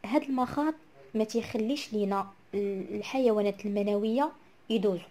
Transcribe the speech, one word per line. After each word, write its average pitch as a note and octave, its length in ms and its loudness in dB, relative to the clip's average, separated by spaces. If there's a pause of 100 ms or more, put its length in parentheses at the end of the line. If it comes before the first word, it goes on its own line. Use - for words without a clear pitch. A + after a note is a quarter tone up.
هاد B3 180 2
المخاط C#4 520 0 (400)
ما A3 100 2
تيخليش A3+ 680 -2
لينا G3 340 0 (280)
ال-، G3+ 420 -2
الحيوانات G#3 720 2
المنويه G#3 640 2 (380)
يدوزوا G3 400 2